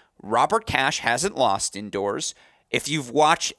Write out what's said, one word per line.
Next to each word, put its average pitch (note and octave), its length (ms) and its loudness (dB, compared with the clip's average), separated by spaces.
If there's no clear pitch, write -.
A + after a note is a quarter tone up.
Robert C#3+ 440 2
Cash C3+ 340 0
hasn't C#3 360 0
lost G#2 380 0
indoors. G2+ 600 -4
If - 200 -2
you've C#3+ 220 -6
watched C#3+ 480 2